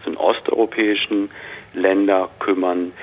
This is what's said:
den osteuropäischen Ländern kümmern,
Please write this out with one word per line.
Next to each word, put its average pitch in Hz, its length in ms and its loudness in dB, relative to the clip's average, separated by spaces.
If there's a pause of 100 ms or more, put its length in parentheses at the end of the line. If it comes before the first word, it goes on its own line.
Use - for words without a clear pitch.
den 82 100 -6
osteuropäischen 104 1120 0 (420)
Ländern 95 560 2 (100)
kümmern, 90 540 0 (100)